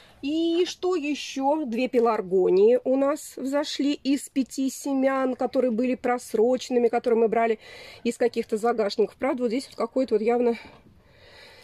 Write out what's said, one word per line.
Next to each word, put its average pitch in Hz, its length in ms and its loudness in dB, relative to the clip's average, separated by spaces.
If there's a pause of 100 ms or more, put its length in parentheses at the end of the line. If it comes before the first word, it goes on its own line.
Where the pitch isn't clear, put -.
(220)
И 330 440 0
что 359 300 -4
еще? 285 720 -2
Две 240 220 -2
пеларгонии 208 960 4
у 254 120 0
нас 277 420 -2
взошли 285 560 -2
из 277 360 -2
пяти 269 420 -4
семян, 269 640 0
которые 254 340 0
были 247 240 0
просроченными, 247 960 0
которые 233 320 0
мы 226 80 4
брали 226 320 0 (440)
из 233 140 -2
каких-то 233 400 -2
загашников. 214 600 0
Правда, 262 260 -2
вот 240 60 0
здесь 262 180 -4
вот - 80 -20
какой-то 247 400 -2
вот 208 60 2
явно 233 360 2 (1080)